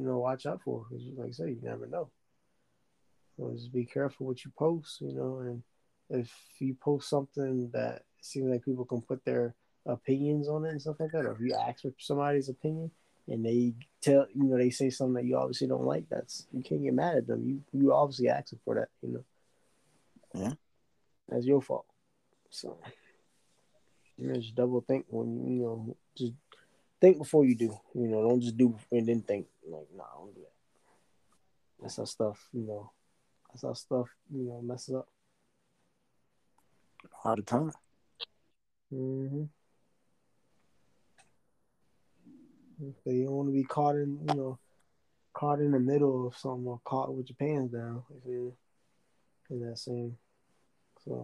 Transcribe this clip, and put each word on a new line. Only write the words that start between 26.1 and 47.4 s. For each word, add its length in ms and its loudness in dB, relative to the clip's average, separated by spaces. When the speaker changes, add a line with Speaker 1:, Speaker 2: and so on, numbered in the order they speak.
Speaker 1:
just 180 -4
think 160 12
before 280 6
you 80 8
do, 240 0
you 140 0
know, 200 2
don't 140 6
just 160 -2
do 220 6
and 160 2
then 140 2
think. 260 -2
Like, 280 -14
nah, 100 -14
don't 180 -20
do 80 -20
that. 120 -20
That's 160 -12
how 80 -4
stuff, 480 -4
you 80 -6
know, 300 -10
that's 140 -20
how 100 -6
stuff, 340 -4
you 120 -6
know, 180 -10
messes 320 -8
up. 140 -8
Speaker 2:
All 120 2
the 80 -6
time. 280 0
Speaker 1:
Mm-hmm. 520 -4
So 60 -2
you 160 2
don't 80 -2
wanna 180 0
be 120 4
caught 320 2
in, 240 -2
you 60 4
know, 240 -4
caught 260 0
in 120 4
the 80 6
middle 480 4
of 100 -8
something 300 -6
or 160 -6
caught 300 -2
with 160 -6
your 80 -18
pants 360 -2